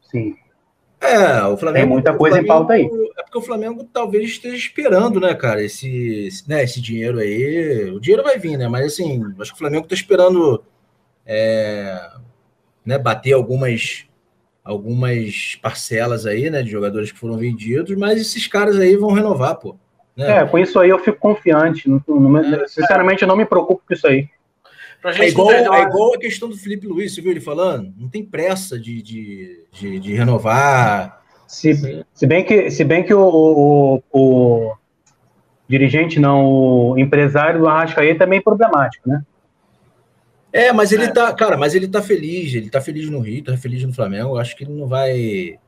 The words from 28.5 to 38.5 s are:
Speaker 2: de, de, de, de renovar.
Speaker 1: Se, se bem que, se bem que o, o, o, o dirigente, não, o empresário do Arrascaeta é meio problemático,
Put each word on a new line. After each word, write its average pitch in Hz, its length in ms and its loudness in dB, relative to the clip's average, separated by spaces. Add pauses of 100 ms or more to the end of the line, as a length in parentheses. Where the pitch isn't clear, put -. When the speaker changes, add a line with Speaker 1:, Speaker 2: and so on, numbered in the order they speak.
Speaker 2:
de, 113 240 -12
de, 101 680 -16
de, 98 300 -10
de 101 140 -8
renovar. 117 1080 0 (240)
Speaker 1:
Se, 147 580 -4 (100)
se - 120 0
bem 165 160 2
que, 190 280 2
se 139 120 -2
bem 160 220 2
que 220 80 2
o, 202 80 6
o, 147 880 4
o, 123 600 4
o 110 40 -12 (920)
dirigente, 143 500 2
não, 139 280 4
o 127 520 4
empresário 147 600 2
do 160 80 4
Arrascaeta 160 560 2
é - 20 2
meio 190 160 2
problemático, 202 680 2